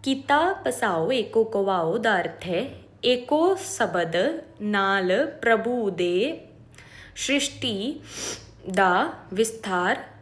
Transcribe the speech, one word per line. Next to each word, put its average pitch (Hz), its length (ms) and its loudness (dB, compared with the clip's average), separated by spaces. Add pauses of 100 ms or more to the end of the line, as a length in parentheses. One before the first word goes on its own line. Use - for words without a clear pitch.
"ਕੀਤਾ 269 340 2 (260)
ਪਸਾਓ 202 480 0
ਏਕੋ 226 340 2
ਕਵਾਓ" 190 520 0
ਦਾ 214 220 2
ਅਰਥ 165 280 -6
ਹੈ, 185 180 -2 (400)
ਏਕੋ 294 560 4
ਸ਼ਬਦ 170 540 -2 (480)
ਨਾਲ 196 480 2 (300)
ਪ੍ਰਭੂ 226 500 2
ਦੇ 180 480 -2 (800)
ਸ੍ਰਿਸ਼ਟੀ 262 800 -4 (760)
ਦਾ 190 180 4 (420)
ਵਿਸਥਾਰ 202 640 0 (240)